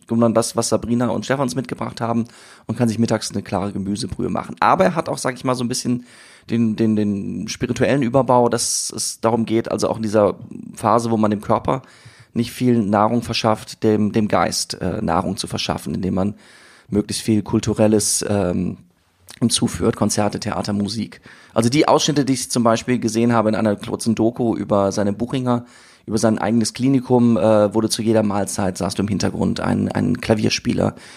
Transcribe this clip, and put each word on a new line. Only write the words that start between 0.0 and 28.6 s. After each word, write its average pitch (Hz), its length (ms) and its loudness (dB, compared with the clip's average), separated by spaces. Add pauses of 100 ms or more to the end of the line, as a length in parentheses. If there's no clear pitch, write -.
und 117 120 0
dann 113 120 4
das, 113 240 0
was 117 120 -2
Sabrina 117 400 0
und 104 160 -4
Stefans 131 300 -2
mitgebracht 120 460 -6
haben, 117 260 -2 (400)
und 113 120 -4
kann 120 100 4
sich 107 100 0
mittags 113 340 0
eine 101 100 -6
klare 101 300 -4
Gemüsebrühe 95 580 -4
machen. - 300 -6
Aber 139 240 2
er 151 100 0
hat 160 140 -4
auch, 139 100 -6
sag 131 160 -4
ich 123 100 -12
mal, 127 100 0
so 123 100 -4
ein 117 40 -4
bisschen 123 360 -4 (440)
den, 113 280 0
den, 110 200 2
den 98 520 -2
spirituellen 123 540 0
Überbau, 123 460 4
dass - 460 -2
es - 260 -8
darum 113 260 2
geht, 113 240 0
also 104 180 -2
auch 110 80 -2
in 113 60 -6
dieser 104 340 2 (380)
Phase, 117 360 2
wo 113 60 2
man 107 140 2
dem 104 120 0
Körper 127 400 0 (500)
nicht 117 200 -4
viel 123 280 2
Nahrung 107 420 2
verschafft, - 600 -2
dem, 107 300 2
dem 107 160 0
Geist, - 520 -2
äh, - 220 -4
Nahrung 85 340 0
zu - 120 -8
verschaffen, - 460 -6
indem 92 200 -2
man 98 200 0 (540)
möglichst - 340 -2
viel 107 200 2
Kulturelles, 107 840 2
ähm, 92 500 0 (600)
hinzuführt, 117 580 0
Konzerte, 104 420 0
Theater, 101 340 -4
Musik. 104 480 -4 (340)
Also 117 160 4
die 151 180 4
Ausschnitte, 147 360 4
die 131 100 0
ich - 160 -6
zum 120 120 0
Beispiel 117 360 2
gesehen 117 340 2
habe 110 160 2
in 107 60 2
einer 104 220 0
kurzen 104 380 -4
Doku 113 420 0
über 101 360 2
seine 101 200 0
Buchinger, 123 520 -2 (420)
über 107 120 -2
sein 110 200 2
eigenes 110 360 0
Klinikum, 123 600 4
äh, 104 380 4
wurde 110 140 2
zu - 140 -2
jeder 110 200 4
Mahlzeit, 98 540 -2